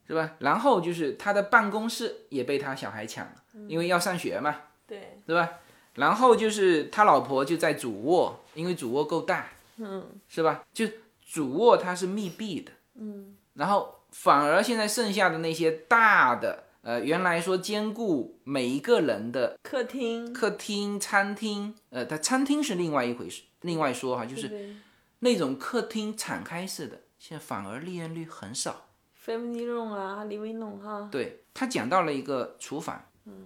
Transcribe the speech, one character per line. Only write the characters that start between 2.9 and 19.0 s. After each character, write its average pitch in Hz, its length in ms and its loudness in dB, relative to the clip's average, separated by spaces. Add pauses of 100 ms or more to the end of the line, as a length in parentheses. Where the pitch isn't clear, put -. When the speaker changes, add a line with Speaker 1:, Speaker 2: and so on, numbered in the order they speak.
Speaker 1:
孩 107 160 -8
抢 - 180 -10
了， - 180 -20 (100)
Speaker 2:
嗯。 214 160 -18
Speaker 1:
因 160 100 -2
为 170 80 0
要 180 100 4
上 180 220 0
学 117 200 -4
嘛， 147 240 -2 (220)
Speaker 2:
对。 - 400 -16
Speaker 1:
是 160 80 -2
吧？ 165 160 4 (460)
然 147 200 4
后 240 200 8
就 220 140 2
是 185 360 4
他 - 180 2
老 165 160 8
婆 131 240 0
就 156 140 0
在 156 160 2
主 113 300 -6
卧， 135 360 2 (140)
因 165 140 -6
为 180 80 -2
主 123 180 -6
卧 147 100 2
够 156 200 -2
大， 170 260 -2 (280)
Speaker 2:
嗯。 196 280 -10 (240)
Speaker 1:
是 165 140 -2
吧？ 151 280 2
就 226 140 0 (420)
主 139 280 -4
卧 214 200 8
它 180 180 -2
是 180 120 -4
密 196 240 -4
闭 165 320 -8
的， - 100 -18 (240)
Speaker 2:
嗯。 202 400 -14 (200)
Speaker 1:
然 143 120 -2
后 - 440 -2
反 151 280 6
而 151 240 4
现 233 140 0
在 214 100 0
剩 214 240 0
下 190 180 4
的 160 100 -2
那 165 140 -2
些 160 180 2
大 180 640 6
的， 101 280 -4 (200)
呃， 117 200 -2
原 165 200 2
来 170 180 2
说 185 160 0
兼 208 360 -2
顾 190 520 -2
每 131 240 -2
一 135 100 0
个 233 220 4